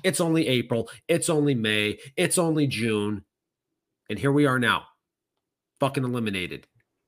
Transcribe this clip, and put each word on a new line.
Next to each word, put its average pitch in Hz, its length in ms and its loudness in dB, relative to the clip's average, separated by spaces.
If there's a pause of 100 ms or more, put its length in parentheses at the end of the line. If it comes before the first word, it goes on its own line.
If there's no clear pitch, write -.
it's 185 180 0
only 165 280 2
April, 120 420 0 (160)
it's 170 240 0
only 147 240 2
May, 107 460 0 (160)
it's 175 200 0
only 156 300 2
June." 104 580 -2 (840)
And 104 80 -6
here 139 140 0
we 147 120 4
are 127 140 2
now, 110 300 0 (880)
fucking 139 240 0
eliminated, 104 640 -4 (420)